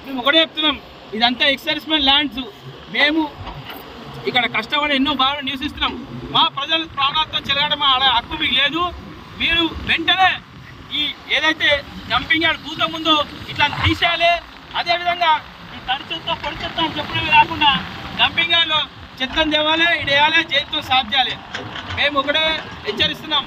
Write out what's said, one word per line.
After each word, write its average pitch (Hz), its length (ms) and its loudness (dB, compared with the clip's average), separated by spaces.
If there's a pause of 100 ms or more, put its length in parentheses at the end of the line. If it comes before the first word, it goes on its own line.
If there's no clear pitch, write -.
మేము 269 180 -8
ఒకటే 285 200 6
చెప్తున్నాం, 311 340 0 (400)
ఇదంతా 240 360 2
ఎక్స్ 269 160 -2
సర్వీస్‌మెన్ 302 400 0
ల్యాండ్స్. 269 340 2 (520)
మేము 302 280 2 (1040)
ఇక్కడ 240 160 2 (120)
కష్టపడి 294 420 0
ఎన్నో 285 140 2 (100)
బాగా 285 260 2
నివసిస్తున్నాం. 277 460 -4 (400)
మా 269 100 6 (120)
ప్రజల 320 240 0 (160)
ప్రాణాలతో 302 420 0 (100)
చెలగాటం 294 340 0 (100)
ఆడే 262 220 4
హక్కు 240 280 -2
మీకు 262 180 0
లేదు. 285 220 2 (580)
మీరు 339 240 2 (260)
వెంటనే 349 400 4 (680)
ఈ 294 40 -2 (340)
ఏదైతే 311 340 2 (400)
డంపింగ్ 311 360 2
యార్డ్ 311 200 2
భూతం 320 320 -2
ఉందో 320 180 4 (340)
ఇట్లా 294 160 2 (180)
తీసేయాలి. 339 480 4 (460)
అదేవిధంగా 349 540 2 (420)
ఈ - 40 -12 (100)
తడి 262 220 -2
చెత్త, 330 180 -8 (140)
పొడి 294 200 -6
చెత్త 339 220 -6
అని 302 140 -2
చెప్పడమే 320 380 -2
కాకుండా 302 340 6 (500)
డంపింగ్ 339 360 2
యార్డ్లో 311 240 2 (380)
చెత్తను 302 360 0
తేవాలి, 320 340 4 (120)
ఈడ 277 140 -4
వేయాలి, 311 260 6 (120)
చేతితో 285 260 -2 (100)
సాఫ్ 262 240 2
చేయాలి. 247 220 2 (640)
మేము 285 220 2
ఒకటే 294 240 0 (420)
హెచ్చరిస్తున్నాం 302 600 -2